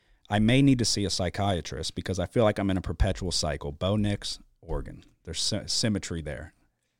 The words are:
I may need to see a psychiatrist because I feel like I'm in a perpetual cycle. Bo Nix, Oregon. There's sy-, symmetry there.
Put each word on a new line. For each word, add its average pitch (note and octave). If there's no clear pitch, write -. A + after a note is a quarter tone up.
I G#2
may A#2+
need C#3
to A2+
see G2+
a F#2+
psychiatrist F2+
because F#2
I F2+
feel -
like G#2+
I'm G2+
in F#2+
a F2+
perpetual F2+
cycle. D2
Bo F#2
Nix, G#2
Oregon. D2+
There's E2
sy-, -
symmetry G2
there. C#2+